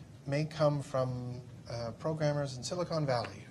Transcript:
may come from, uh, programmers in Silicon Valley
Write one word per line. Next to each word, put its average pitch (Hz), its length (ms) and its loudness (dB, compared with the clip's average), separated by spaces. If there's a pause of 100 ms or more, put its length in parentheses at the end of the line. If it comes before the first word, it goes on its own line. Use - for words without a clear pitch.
(280)
may 147 160 4
come 147 380 4
from, 123 580 -2 (280)
uh, 117 300 -4
programmers 147 580 2
in 120 60 -8
Silicon 170 440 0
Valley 104 440 0